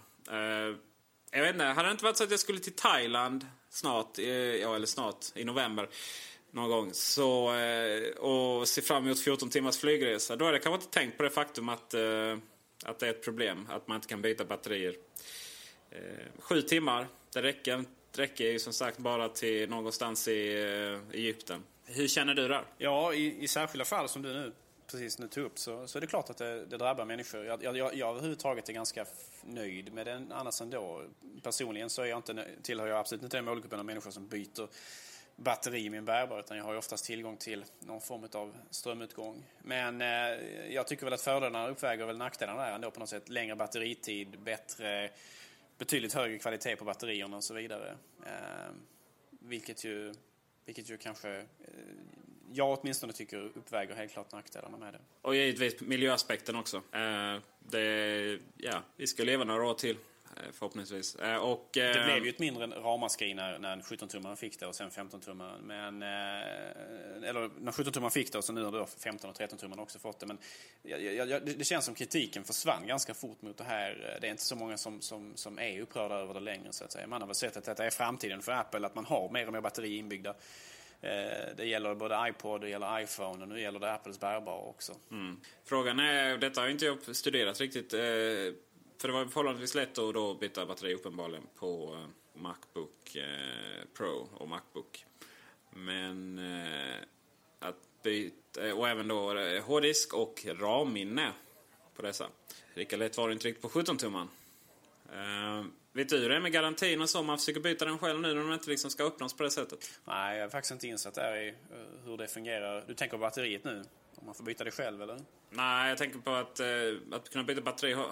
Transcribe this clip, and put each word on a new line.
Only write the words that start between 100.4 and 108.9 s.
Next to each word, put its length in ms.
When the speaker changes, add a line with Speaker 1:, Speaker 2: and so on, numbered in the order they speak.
Speaker 1:
ram-minne 880
på 60
dessa. 260
Lika 240
lätt 200
var 100
det 60
inte 140
riktigt 140
på 80
sjutton-tummaren. 580
Eh, 520
vet 160
du 80
hur 120
det 60
är 40
med 120
garantin 500
och 80
så? 140
Man 140
försöker 220
byta 260
den 140
själv 200
nu 140
när 80
de 120
inte 160
liksom 220